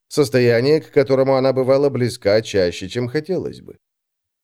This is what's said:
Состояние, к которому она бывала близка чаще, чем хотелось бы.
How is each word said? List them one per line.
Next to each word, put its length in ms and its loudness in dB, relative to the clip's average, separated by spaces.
Состояние, 720 2
к 100 -20
которому 460 2
она 160 2
бывала 360 2
близка 520 0
чаще, 480 -2
чем 200 -4
хотелось 520 -6
бы. 180 -20